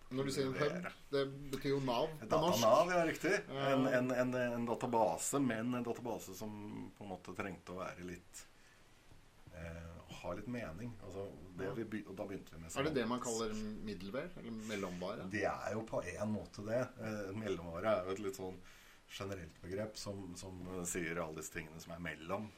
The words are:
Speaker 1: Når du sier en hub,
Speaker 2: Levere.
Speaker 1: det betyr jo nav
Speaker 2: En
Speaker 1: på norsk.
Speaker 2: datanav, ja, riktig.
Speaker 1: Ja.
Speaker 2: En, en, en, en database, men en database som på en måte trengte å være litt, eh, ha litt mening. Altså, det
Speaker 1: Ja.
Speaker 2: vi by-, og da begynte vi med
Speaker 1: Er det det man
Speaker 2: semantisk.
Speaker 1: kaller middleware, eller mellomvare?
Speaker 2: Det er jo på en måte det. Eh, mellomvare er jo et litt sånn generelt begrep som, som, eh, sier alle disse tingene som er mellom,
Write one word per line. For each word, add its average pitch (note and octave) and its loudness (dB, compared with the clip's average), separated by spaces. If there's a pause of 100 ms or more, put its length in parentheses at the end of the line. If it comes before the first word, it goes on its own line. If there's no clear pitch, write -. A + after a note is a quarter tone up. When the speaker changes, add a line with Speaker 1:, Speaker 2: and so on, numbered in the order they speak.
(120)
Speaker 1:
Når C3+ 0
du C3+ 0
sier C3+ 2
en B2+ -2
hub, - 2
Speaker 2:
Levere. - -2 (220)
Speaker 1:
det C#3 4 (320)
betyr C#3 0
jo C#3 4
nav C3 4
Speaker 2:
En - -8
Speaker 1:
på - -
norsk. D#3+ 6
Speaker 2:
datanav, C#3+ 10
ja, F3 6
riktig. D3+ 4 (160)
Speaker 1:
Ja. C#3 2
Speaker 2:
En, C3 8
en, B2+ 6
en, B2+ 4
en A#2+ 2
database, A2+ 4
men A#2+ 4
en A#2 0
database A2 -4
som G#2+ -6 (460)
på G#2 -10
en G2 -6
måte F#2 -8
trengte F2+ -6
å F2+ -6
være F2 -6
litt, - -10 (1120)
eh, E2+ -10 (240)
ha F2 -4
litt - -6
mening. A2+ -6 (140)
Altså, F#2+ -6 (320)
det F#2+ -4
Speaker 1:
Ja. G2 -2
Speaker 2:
vi A2+ -2
by-, G#2 -4
og F#2+ -10
da G2+ -4
begynte - -8
vi D#2+ -12
med E2 -8
Speaker 1:
Er C3+ 2
det D#3 2
det A#2 2
man A#2+ 0
Speaker 2:
semantisk. A#2 0
Speaker 1:
kaller G#2+ -2
middleware, G#2 -6
eller A#2 -8
mellomvare? G2 -4
Speaker 2:
Det G2 2
er - 0
jo G#2+ 0
på - -2
en F2+ -2
måte G2+ -6
det. A#2 4 (180)
Eh, G#2+ -4
mellomvare F2+ -2 (160)
er F#2 -4
jo F#2+ -2
et G2 -4
litt G2 -2
sånn F#2 -8 (480)
generelt F#2+ -8
begrep G2+ -4
som, G2 -6
som, F#2 -10
eh, F#2 -4
sier E2+ 0
alle D#2+ -6
disse - -8
tingene D#2+ -8
som E2 -12
er E2+ -8
mellom, E2+ -4